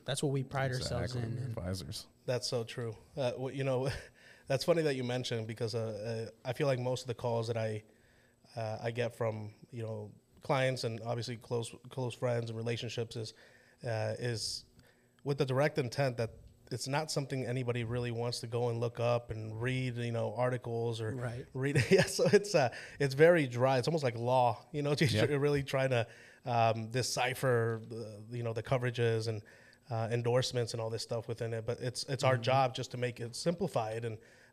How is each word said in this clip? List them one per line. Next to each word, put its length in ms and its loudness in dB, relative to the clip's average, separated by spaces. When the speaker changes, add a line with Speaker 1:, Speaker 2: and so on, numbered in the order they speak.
Speaker 1:
That's 180 -2
what 80 2
we 140 0
pride 260 -2
ourselves 460 -2
Speaker 2:
Exactly. 60 -2
Speaker 1:
in. 60 -4
And 100 -4
Speaker 2:
Advisors. 580 -6
Speaker 3:
That's 220 -2
so 140 0
true. 320 -6
Uh, 160 0
wh-, 200 -4
you 120 -2
know, 240 2
<laughs> 280 -20
that's 160 2
funny 200 4
that 120 2
you 80 -2
mentioned 460 -2
because, 260 -4
uh, 540 -4
uh, 200 -10
I 40 -2
feel 160 0
like 100 2
most 240 0
of 60 -10
the 60 -4
calls 340 -2
that 80 -2
I, 260 -2
uh, 280 -4
I 80 0
get 240 -2
from, 340 -2
you 100 -6
know, 300 -8
clients 420 0
and 200 -4
obviously 340 -4
close, 340 -4
close 260 -6
friends 360 -2
and 60 -6
relationships 600 -4
is, 180 -8
uh, 360 -2
is 440 -4
with 140 -2
the 60 2
direct 340 2
intent 400 0
that 120 -2
it's 160 -6
not 220 -2
something 340 -4
anybody 400 -2
really 260 -2
wants 300 -2
to 60 -10
go 240 0
and 100 -2
look 180 -2
up 320 2
and 300 -6
read, 380 0
you 120 -2
know, 280 -2
articles 640 0
or 120 -2
Speaker 1:
Right. 380 -6
Speaker 3:
read. 340 2
<laughs> 40 0
Yeah, 140 10
so 280 2
it's, 220 6
uh, 160 6
it's 160 2
very 320 8
dry. 300 4
It's 120 2
almost 140 0
like 140 0
law, 420 4
you 100 -2
know, 140 2
<laughs> 20 -6
you're 120 6
Speaker 2:
Yep. 280 4
Speaker 3:
really 240 2
trying 280 0
to, 160 4
um, 420 2
decipher, 1000 0
the, 480 -10
you 60 -4
know, 120 -2
the 80 -2
coverages 680 0
and, 140 -4
uh, 200 -2
endorsements 640 2
and 80 -4
all 100 -4
this 120 -4
stuff 260 -4
within 240 -4
it. 140 -4
But 140 -4
it's, 240 -4
it's 200 -4
our 100 6
Speaker 1:
Mm-hmm. 80 0
Speaker 3:
job 320 4
just 180 -6
to 40 -8
make 240 -4
it 160 -8
simplified 680 -2
and, 120 -6